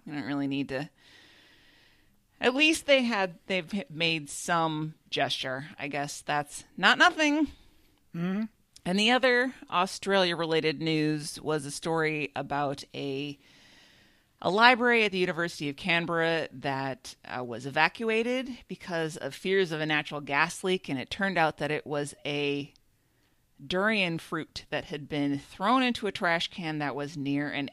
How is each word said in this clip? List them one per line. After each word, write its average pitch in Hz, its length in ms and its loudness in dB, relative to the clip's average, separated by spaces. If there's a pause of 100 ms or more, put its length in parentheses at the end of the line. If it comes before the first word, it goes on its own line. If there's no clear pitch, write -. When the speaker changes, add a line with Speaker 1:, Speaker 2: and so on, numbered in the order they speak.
Speaker 1:
We 160 100 -12
don't 147 100 -6
really 139 240 -4
need 139 220 -2
to. 135 200 -6 (1500)
At 247 160 2
least 311 300 4
they 269 180 6
had, 196 420 -2
they've 180 260 -2
h-, 202 160 -4
made 160 400 -2
some 156 680 0 (140)
gesture. 139 580 -2 (120)
I 135 80 -8
guess 143 340 -6
that's - 440 -4 (120)
not 208 220 4
nothing. 311 480 6 (680)
Speaker 2:
Mm-hmm. 185 300 -2 (420)
Speaker 1:
And 185 140 2
the 220 140 6
other 254 420 4 (160)
Australia-related 170 1120 2
news 151 580 0
was 147 240 -2
a 143 60 -8
story 156 640 -2
about 139 480 -4 (100)
a, 139 460 -6 (1000)
a 170 100 0
library 233 540 6
at 208 80 0
the 190 60 -2
University 170 500 -2
of 143 80 -6
Canberra 165 760 0
that, 135 600 -4 (100)
uh, 127 200 -6
was 120 200 -8
evacuated 226 880 2 (160)
because 165 500 -6
of 139 200 -8
fears 185 340 2
of 156 100 -2
a 156 60 -2
natural 151 340 -2
gas 143 440 0
leak, 185 240 0
and 135 100 -2
it - 120 -8
turned 196 280 -2
out 156 200 2
that 147 120 -2
it 151 160 -2
was 147 260 -4 (140)
a 143 480 -2 (880)
durian 185 540 0
fruit - 520 -8
that 143 160 -4
had 147 220 -10
been 143 300 0
thrown 233 460 0
into 240 240 -2
a 190 40 -6
trash 175 380 0
can 156 300 -6
that 139 160 -2
was 147 200 -6
near 143 340 -2
an 143 220 -4